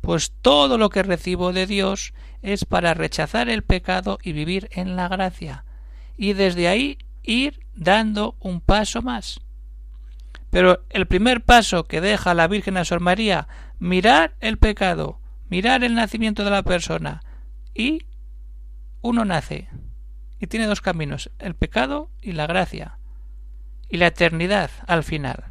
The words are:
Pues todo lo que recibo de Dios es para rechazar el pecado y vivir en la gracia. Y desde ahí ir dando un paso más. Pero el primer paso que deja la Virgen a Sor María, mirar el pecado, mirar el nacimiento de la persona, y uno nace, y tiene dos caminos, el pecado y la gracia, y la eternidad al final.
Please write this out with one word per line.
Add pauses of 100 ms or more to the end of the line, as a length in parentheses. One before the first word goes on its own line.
Pues (120)
todo
lo
que
recibo
de
Dios (260)
es
para
rechazar
el
pecado
y
vivir
en
la
gracia. (520)
Y
desde
ahí (260)
ir
dando
un
paso
más. (1080)
Pero
el
primer
paso
que
deja
la
Virgen
a
Sor
María, (320)
mirar
el
pecado, (280)
mirar
el
nacimiento
de
la
persona, (540)
y (1000)
uno
nace, (680)
y
tiene
dos
caminos, (100)
el
pecado (140)
y
la
gracia, (920)
y
la
eternidad (160)
al
final.